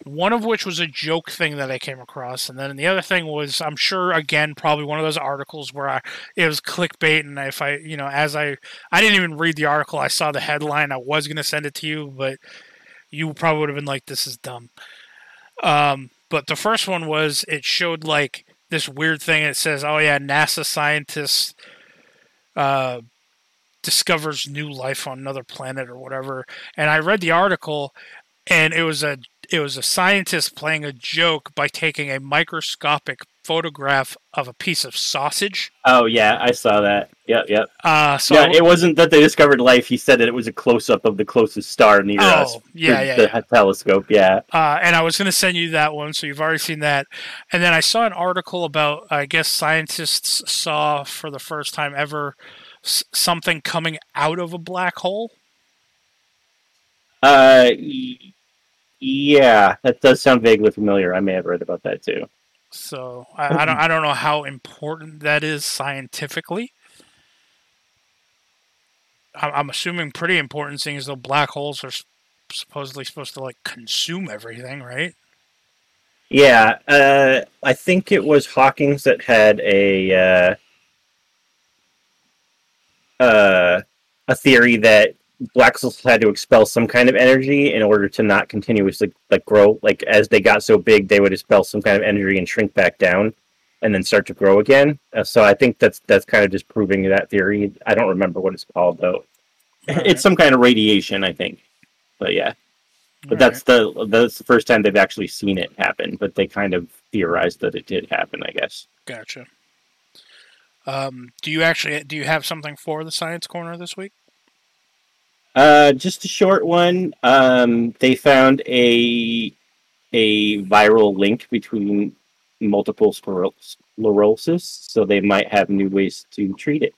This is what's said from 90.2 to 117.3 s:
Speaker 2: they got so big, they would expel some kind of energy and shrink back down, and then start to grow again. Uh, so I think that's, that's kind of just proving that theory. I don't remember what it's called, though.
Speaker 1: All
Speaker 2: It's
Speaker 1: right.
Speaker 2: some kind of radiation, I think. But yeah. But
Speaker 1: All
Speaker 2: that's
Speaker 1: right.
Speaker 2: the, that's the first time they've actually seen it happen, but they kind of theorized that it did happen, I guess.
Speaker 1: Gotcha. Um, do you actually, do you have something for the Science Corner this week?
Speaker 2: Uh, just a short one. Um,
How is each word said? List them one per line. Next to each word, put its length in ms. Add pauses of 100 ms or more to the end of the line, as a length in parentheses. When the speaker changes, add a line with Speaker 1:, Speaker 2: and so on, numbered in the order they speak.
Speaker 2:
they 140
got 220
so 140
big, 300
they 120
would 120
expel 320
some 180
kind 160
of 60
energy 340
and 120
shrink 240
back 240
down, 360 (500)
and 100
then 100
start 240
to 60
grow 260
again. 380 (160)
Uh, 100
so 200
I 100
think 240
that's, 300
that's 180
kind 180
of 80
just 160
proving 360
that 260
theory. 420 (140)
I 80
don't 160
remember 300
what 140
it's 120
called, 320
though. 260 (680)
Speaker 1:
All 100
Speaker 2:
It's 80
Speaker 1:
right. 120
Speaker 2:
some 160
kind 180
of 60
radiation, 640
I 80
think. 280 (600)
But 140
yeah. 200 (680)
But 120
Speaker 1:
All 40
Speaker 2:
that's 320
Speaker 1:
right. 260
Speaker 2:
the, 120
that's 320
the 40
first 220
time 160
they've 160
actually 300
seen 320
it 180
happen, 420
but 140
they 140
kind 260
of 160 (220)
theorized 480
that 160
it 100
did 240
happen, 340
I 80
guess. 360 (180)
Speaker 1:
Gotcha. 400 (1400)
Um, 440 (120)
do 80
you 100
actually, 420
do 120
you 80
have 220
something 300
for 280
the 80
Science 340
Corner 320
this 180
week? 180 (1400)
Speaker 2:
Uh, 380
just 320
a 20
short 380
one. 480 (100)
Um, 760